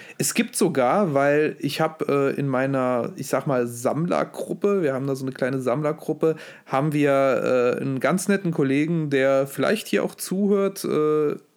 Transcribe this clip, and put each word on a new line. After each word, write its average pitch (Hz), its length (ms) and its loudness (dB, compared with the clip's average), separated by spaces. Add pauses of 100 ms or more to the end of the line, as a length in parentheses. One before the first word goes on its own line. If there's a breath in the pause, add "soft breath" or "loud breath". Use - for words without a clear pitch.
(180 loud breath)
es - 180 -2
gibt - 200 -2
sogar, 151 580 2
weil 143 460 2
ich 151 220 -2
hab, - 260 -2
äh, 139 220 2
in 139 180 -2
meiner, 127 680 0
ich 135 100 -8
sag - 180 -2
mal, 123 220 0
Sammlergruppe, 151 1160 -2
wir 139 100 0
haben 135 120 -4
da 139 100 -2
so 135 100 -8
eine 131 80 -6
kleine 135 260 -2
Sammlergruppe, 151 760 -2 (280 loud breath)
haben 143 280 0
wir, 127 840 2
äh, - 40 -4
einen 135 180 -4
ganz 156 300 0
netten 196 220 2
Kollegen, 156 580 0
der 135 380 2
vielleicht 143 400 0
hier - 180 0
auch - 100 -6
zuhört, 196 680 0
äh, 151 500 0 (220)